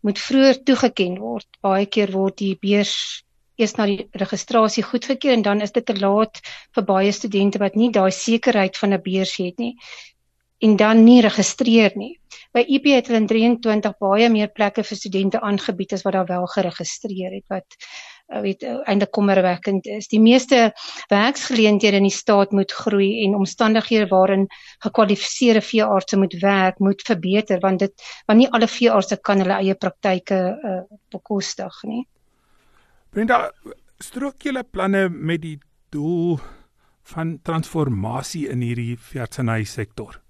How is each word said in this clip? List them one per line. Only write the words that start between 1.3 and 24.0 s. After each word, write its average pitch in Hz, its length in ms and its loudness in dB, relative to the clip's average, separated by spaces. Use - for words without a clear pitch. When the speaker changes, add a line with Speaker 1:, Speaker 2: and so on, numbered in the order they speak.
Speaker 1:
Baie 196 260 0
keer 202 240 -2
word 190 260 -2
die 196 240 -4
beurs - 640 -2
eers 220 200 -2
na 214 100 -2
die 202 260 -4
registrasie 214 720 -2
goedgekeur 262 500 -2
en 226 100 2
dan 202 180 0
is 208 120 -6
dit 240 140 -2
te 202 120 -4
laat 202 420 0
vir 202 120 -2
baie 196 280 2
studente 202 460 -2
wat 196 160 -2
nie 233 160 2
daai 196 200 2
sekerheid 220 680 0
van 202 180 0
'n 190 80 -4
beurs 190 340 -4
het 180 220 -6
nie 240 180 -6
en 214 160 4
dan 220 280 6
nie 240 160 12
registreer 220 720 2
nie. 220 240 -12
By 240 160 2
U 277 100 2
P 277 60 -4
het 269 220 4
hulle 233 120 0
in 214 80 2
drieëntwintig 220 760 0
baie 208 280 2
meer 214 200 2
plekke 208 340 -2
vir 208 140 -8
studente 190 440 -2
aangebied 196 520 -4
as 185 100 -6
wat 190 100 -2
daar 190 140 0
wel 180 200 -4
geregistreer 185 880 -8
het, 196 140 -16
wat, - 280 -12
eh, 214 120 -8
weet, 196 220 -6
eh, 240 140 -8
eintlik 202 240 0
kommerwekkend 190 760 0
is. 208 220 -12
Die 220 120 2
meeste 233 520 4
werksgeleenthede 214 880 2
in 196 60 4
die 196 80 4
staat 202 420 2
moet 196 200 0
groei 208 520 0
en 196 100 0
omstandighede 214 720 0